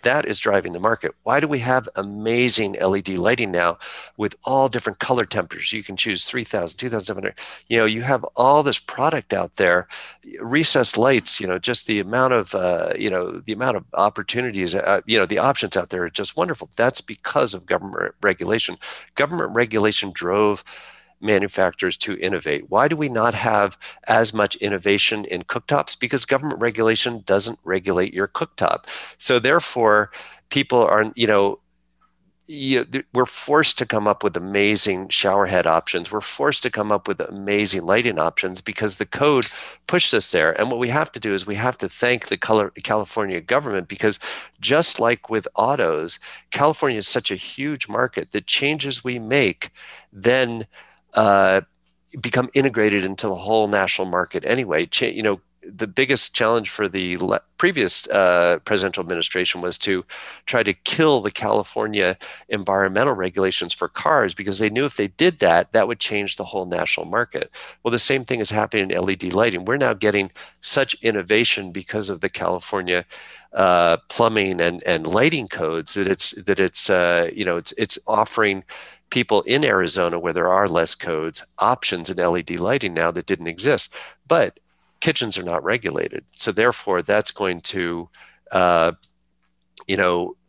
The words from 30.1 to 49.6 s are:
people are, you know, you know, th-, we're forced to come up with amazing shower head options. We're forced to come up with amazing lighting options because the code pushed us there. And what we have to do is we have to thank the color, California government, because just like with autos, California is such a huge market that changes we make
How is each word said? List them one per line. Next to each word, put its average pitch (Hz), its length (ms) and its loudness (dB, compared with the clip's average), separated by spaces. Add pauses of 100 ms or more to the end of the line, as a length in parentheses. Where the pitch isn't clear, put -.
people 127 340 2
are, 107 320 4
you 117 100 2
know, 101 340 2 (840)
you 135 340 -2
know, - 40 -2
th-, 135 300 -8
we're 123 120 4
forced - 520 2
to 127 80 -2
come 107 220 0
up 101 160 2
with 95 120 0
amazing 98 760 0
shower 98 360 2
head 92 200 0
options. 82 460 0
We're 104 100 -4
forced - 420 -2
to 123 60 -2
come 107 220 -2
up 101 160 0
with 95 140 -4
amazing 98 640 -2
lighting 104 340 2
options 90 400 -2
because 104 380 -6
the 104 80 -4
code 139 420 2 (400)
pushed - 260 2
us 107 180 0
there. 82 280 4
And 113 100 0
what 120 100 -4
we 123 100 -2
have 151 240 0
to 117 60 -12
do 107 140 -2
is 95 140 -4
we 101 80 -6
have 120 240 -2
to 95 100 -6
thank 123 380 -2
the - 100 -2
color, 107 340 2 (120)
California 101 560 -2
government, 104 480 -2
because 101 320 -2 (400)
just 139 400 2
like 117 300 0
with 110 260 -2
autos, 98 640 0 (320)
California 143 460 2
is 101 100 -2
such - 240 0
a 98 40 -2
huge 139 520 -8
market 107 460 -4
that 104 120 -4
changes 139 580 -2
we 123 160 -6
make 113 500 0 (420)